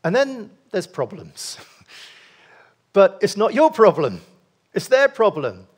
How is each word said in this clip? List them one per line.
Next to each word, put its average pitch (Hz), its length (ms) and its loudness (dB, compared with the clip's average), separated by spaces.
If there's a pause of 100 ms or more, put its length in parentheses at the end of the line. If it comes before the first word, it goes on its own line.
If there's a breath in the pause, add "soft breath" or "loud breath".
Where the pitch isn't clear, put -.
And 175 120 -2
then 262 360 -4 (200)
there's 185 160 -6
problems. - 760 -12
<laughs> - 40 -20 (1300 soft breath)
But 190 280 4
it's 202 160 -2
not 220 160 -2
your 302 160 2
problem. 151 520 2 (520)
It's - 140 -6
their 269 200 2
problem. 147 600 -2 (100)